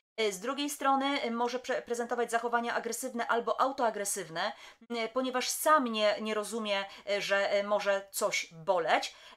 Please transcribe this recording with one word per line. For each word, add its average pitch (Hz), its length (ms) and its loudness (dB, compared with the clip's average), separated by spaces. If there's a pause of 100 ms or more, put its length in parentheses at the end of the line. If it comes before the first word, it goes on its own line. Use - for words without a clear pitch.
(180)
E, 214 140 0
z 180 80 -8
drugiej 277 300 -4
strony, 277 520 2
e, 240 100 -2
może 240 280 -2
prze-, 254 220 -4
prezentować 233 500 -2
zachowania 233 420 0
agresywne 233 540 -4
albo 226 340 0
autoagresywne, 208 880 -2 (380)
m, 226 240 -2
ponieważ 254 360 0
sam 302 380 4
nie, 214 340 2
nie 214 120 -2
rozumie, 208 520 -2 (240)
e, 202 120 2
że, 196 300 2
e, 202 120 4
może 196 480 0
coś - 420 -2
boleć, 170 600 2 (220)